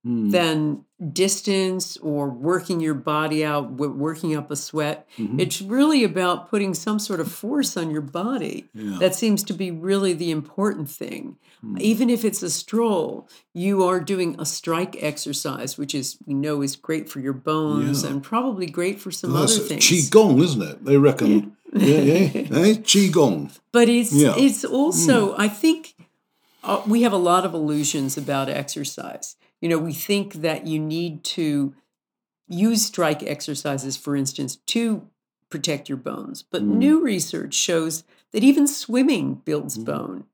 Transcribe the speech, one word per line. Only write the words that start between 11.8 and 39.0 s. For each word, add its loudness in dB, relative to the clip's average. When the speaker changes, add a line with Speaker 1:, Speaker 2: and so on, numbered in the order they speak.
Speaker 2:
if 0
it's -2
a -6
stroll, -2
you 0
are 2
doing -2
a -8
strike -4
exercise, -6
which -8
is, -6
we -6
know -2
is -4
great -6
for -10
your -4
bones -2
Speaker 1:
Yeah. -6
Speaker 2:
and -6
probably -4
great -4
for -12
some -6
Speaker 1:
Well, 2
that's 4
Speaker 2:
other -2
things. 2
Speaker 1:
Qigong, 8
isn't 0
it? -10
They 6
reckon. 4
Speaker 2:
Yeah. 6
Speaker 1:
Yeah, 4
yeah. 4
Speaker 2:
<laughs> -6
Speaker 1:
Eh? 8
Qigong. 4
Speaker 2:
But 6
it's, 2
Speaker 1:
Yeah. 6
Speaker 2:
it's 4
also, 2
Speaker 1:
Hmm. -4
Speaker 2:
I 2
think, 0
uh, -2
we 4
have 2
a 2
lot 4
of -4
illusions -2
about -4
exercise. -10
You -2
know, 2
we -4
think -2
that -4
you -2
need -4
to -2
use 2
strike -2
exercises, -6
for -6
instance, -4
to -2
protect -6
your -6
bones. -10
But -6
Speaker 1:
Mm. 2
Speaker 2:
new 6
research -2
shows -2
that 0
even 6
swimming 0